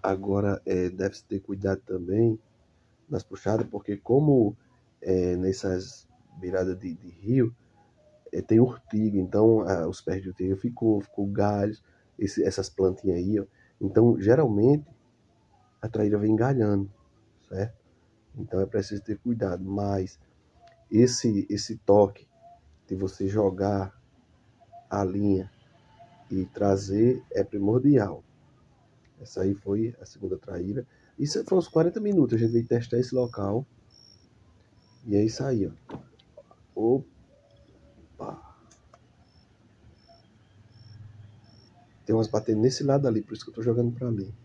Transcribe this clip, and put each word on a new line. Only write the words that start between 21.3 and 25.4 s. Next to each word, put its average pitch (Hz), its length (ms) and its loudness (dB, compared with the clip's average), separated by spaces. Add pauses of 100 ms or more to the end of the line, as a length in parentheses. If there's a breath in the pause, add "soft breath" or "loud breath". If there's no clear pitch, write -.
esse 104 280 -6
toque 101 500 4 (640)
de 95 80 -6
você 95 320 -4
jogar 98 680 0 (960)
a 101 140 0
linha 98 440 0 (800)